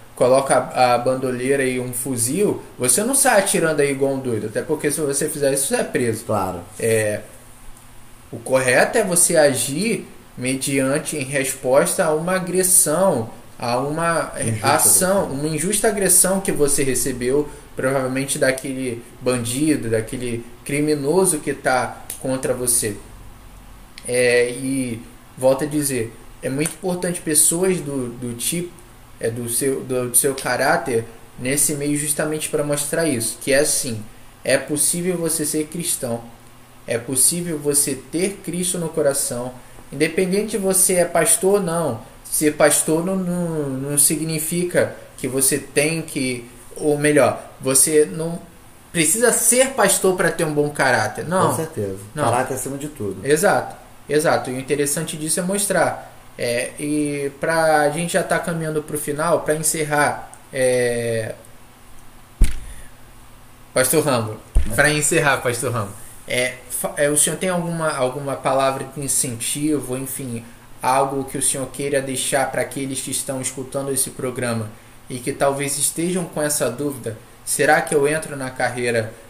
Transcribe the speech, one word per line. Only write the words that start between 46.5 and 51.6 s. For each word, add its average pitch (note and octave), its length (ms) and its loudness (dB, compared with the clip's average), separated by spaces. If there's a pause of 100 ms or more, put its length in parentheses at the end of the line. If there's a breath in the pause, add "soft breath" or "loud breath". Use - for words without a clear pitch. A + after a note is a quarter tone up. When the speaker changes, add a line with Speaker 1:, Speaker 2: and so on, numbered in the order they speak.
Speaker 1:
ou D3 220 0
melhor, C#3+ 540 2 (100)
você D3+ 500 4
não E3+ 280 -6 (520)
precisa G#3+ 400 2
ser B3+ 380 4
pastor F#3+ 460 2
pra F3+ 160 2
ter E3+ 120 -2
um D#3 100 0
bom D3 180 2
caráter, A#2 560 0
não. F3 220 2
Speaker 2:
Com C3 80 -2
certeza, G#2 400 -4 (180)